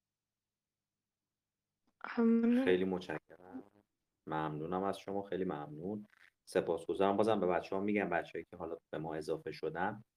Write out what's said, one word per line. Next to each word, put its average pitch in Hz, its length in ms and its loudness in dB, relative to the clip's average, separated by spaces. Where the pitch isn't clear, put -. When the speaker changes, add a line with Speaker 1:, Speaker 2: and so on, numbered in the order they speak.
Speaker 1:
ممنون. 233 460 6
Speaker 2:
خیلی 92 200 4
متشکرم. 90 800 -6
ممنونم 78 560 -2
از 98 160 -2
شما، 98 240 -6
خیلی 92 220 -4
ممنون. 80 640 -6
سپاسگزارم. 90 680 2
بازم 107 240 4
به 90 60 2
بچه‌ها 90 360 0
می‌گم، 101 260 0
بچه‌ای 82 360 -4
که - 120 -18
حالا 82 200 -8
به 80 60 -4
ما 78 160 -6
اضافه 78 380 -4
شدن، 87 520 -4